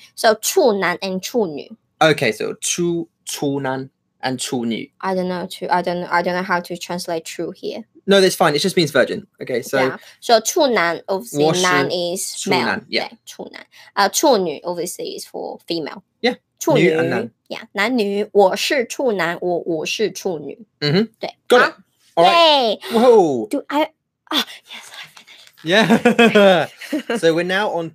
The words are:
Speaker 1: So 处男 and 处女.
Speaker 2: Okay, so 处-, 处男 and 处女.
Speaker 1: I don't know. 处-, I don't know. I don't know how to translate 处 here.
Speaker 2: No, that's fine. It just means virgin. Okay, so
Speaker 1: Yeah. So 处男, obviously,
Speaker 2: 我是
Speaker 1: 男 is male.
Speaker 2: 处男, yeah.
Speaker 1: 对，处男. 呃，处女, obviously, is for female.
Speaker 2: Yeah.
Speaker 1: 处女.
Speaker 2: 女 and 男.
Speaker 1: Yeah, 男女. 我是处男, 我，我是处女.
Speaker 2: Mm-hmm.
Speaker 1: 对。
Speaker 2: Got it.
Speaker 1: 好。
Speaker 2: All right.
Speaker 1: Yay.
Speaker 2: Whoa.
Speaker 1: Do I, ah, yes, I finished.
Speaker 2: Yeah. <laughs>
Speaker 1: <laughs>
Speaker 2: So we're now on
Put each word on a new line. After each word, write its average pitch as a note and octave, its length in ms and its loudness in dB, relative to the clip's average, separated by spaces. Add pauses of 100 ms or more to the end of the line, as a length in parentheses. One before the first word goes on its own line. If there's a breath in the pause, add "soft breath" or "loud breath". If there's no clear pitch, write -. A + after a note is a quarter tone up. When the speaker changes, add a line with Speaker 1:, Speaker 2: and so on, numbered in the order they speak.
(160 soft breath)
Speaker 1:
So A3 200 2
处 C4 380 2
男 F3 280 -2
and F#3 200 -4
处 A3 260 -2
女. D3 240 -12 (280)
Speaker 2:
Okay, D3+ 320 2
so G#2 300 -8
处-, E3+ 460 -4 (180)
处 C#3 360 -4
男 C3 280 -6 (320)
and C3 160 -4
处 A#2+ 280 -6
女. G#2+ 340 -6
Speaker 1:
I F#3+ 160 -4
don't F#3 120 -2
know. F3+ 200 -6
处-, - 220 -12
I F3+ 120 2
don't F3+ 200 -4
know. F3 100 -8
I F3 100 2
don't F3+ 140 -2
know F3+ 80 -4
how F#3+ 160 -2
to F3 160 -10
translate F3 480 -8
处 - 300 -10
here. - 320 -12 (220)
Speaker 2:
No, G3 140 6
that's F#3 140 2
fine. D#3+ 180 2
It D3 80 -2
just F#3 160 -2
means D#3+ 140 0
virgin. A2+ 340 0 (160)
Okay, B2+ 220 -6
so C3+ 160 -2
Speaker 1:
Yeah. C3 180 0 (220 loud breath)
So A3+ 220 4
处 D4+ 260 0
男, E3+ 400 0
obviously, D3+ 360 -2
Speaker 2:
我 D#3+ 100 4
是 F3+ 100 0
Speaker 1:
男 F3+ 260 2
is F3 460 -6
male. - 80 -10
Speaker 2:
处 G3+ 80 -6
男, F#3 380 -2
yeah. - 200 -4
Speaker 1:
对， - 160 -20
处 - 260 -16
男. - 140 -20 (280 soft breath)
呃， G3+ 160 2
处 C4+ 280 2
女, E3+ 260 -4
obviously, F3+ 560 -8
is - 80 -14
for - 380 -12
female. E3+ 360 -8 (200)
Speaker 2:
Yeah. A#3+ 140 -2 (240)
Speaker 1:
处 D#4+ 180 0
女. D#3+ 60 4
Speaker 2:
女 E3+ 80 4
and E3 180 0
男. - 220 -4 (160)
Speaker 1:
Yeah, - 140 -12 (100)
男 A3+ 260 0
女. G3+ 340 -2
我 G3+ 240 4
是 B3+ 300 -2
处 B3+ 280 -2
男, E3+ 280 -4
我， F3+ 240 -2
我 E3 220 -4
是 G3+ 240 -4
处 F3+ 260 -6
女. D3 300 -14 (140)
Speaker 2:
Mm-hmm. E3 260 2 (120)
Speaker 1:
对。 - 160 -10 (120)
Speaker 2:
Got B3+ 220 4
it. D#4+ 40 -10 (420)
Speaker 1:
好。 E3+ 80 4
Speaker 2:
All - 20 8
right. C#4+ 540 4
Speaker 1:
Yay. - 0 - (120)
Speaker 2:
Whoa. G#3+ 580 4
Speaker 1:
Do C#4+ 200 -4
I, D4 200 0 (420)
ah, D4+ 140 -2 (240)
yes, - 240 -20
I - 220 -18
finished. - 480 -20
Speaker 2:
Yeah. G#3+ 1500 2
<laughs> - 0 -
Speaker 1:
<laughs> - 0 -
Speaker 2:
So E3 160 2
we're E3+ 100 0
now F#3+ 280 -2
on E3 240 -6